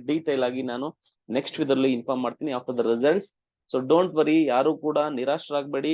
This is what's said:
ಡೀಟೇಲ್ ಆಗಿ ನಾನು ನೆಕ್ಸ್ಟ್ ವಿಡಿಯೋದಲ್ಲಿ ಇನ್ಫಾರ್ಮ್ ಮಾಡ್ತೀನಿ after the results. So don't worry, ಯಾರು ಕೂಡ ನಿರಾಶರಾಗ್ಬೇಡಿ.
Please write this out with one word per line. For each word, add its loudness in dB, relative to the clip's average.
ಡೀಟೇಲ್ -2
ಆಗಿ -4
ನಾನು -6
ನೆಕ್ಸ್ಟ್ -4
ವಿಡಿಯೋದಲ್ಲಿ 2
ಇನ್ಫಾರ್ಮ್ -4
ಮಾಡ್ತೀನಿ -4
after -6
the 0
results. 2
So -2
don't 2
worry, 4
ಯಾರು 2
ಕೂಡ -2
ನಿರಾಶರಾಗ್ಬೇಡಿ. -4